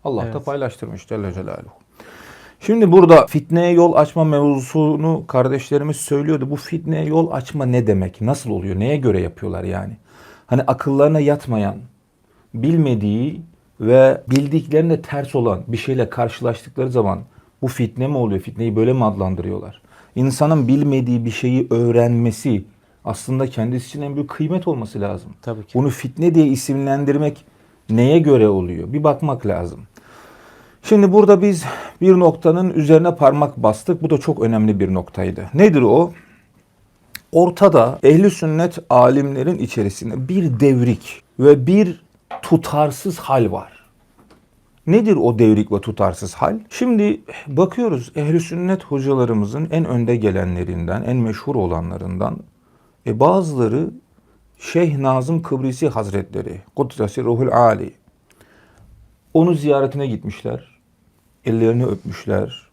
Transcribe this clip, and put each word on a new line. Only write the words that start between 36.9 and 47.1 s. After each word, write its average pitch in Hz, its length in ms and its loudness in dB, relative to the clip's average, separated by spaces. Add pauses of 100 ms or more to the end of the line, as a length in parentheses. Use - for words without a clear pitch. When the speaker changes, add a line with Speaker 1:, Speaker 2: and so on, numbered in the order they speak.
Speaker 1:
Ortada 170 720 4
ehli 170 280 8
sünnet 165 480 -2 (100)
alimlerin 139 680 2
içerisinde 113 720 -6
bir 165 300 0
devrik 123 640 0 (160)
ve 135 280 4
bir 180 360 2 (380)
tutarsız 151 800 -2
hal 120 320 0
var. - 340 -12 (1040)
Nedir 208 280 4
o 113 240 0
devrik 107 320 4
ve 98 100 -2
tutarsız 98 520 -4
hal? 214 260 -2 (100)
Şimdi 214 520 0 (260)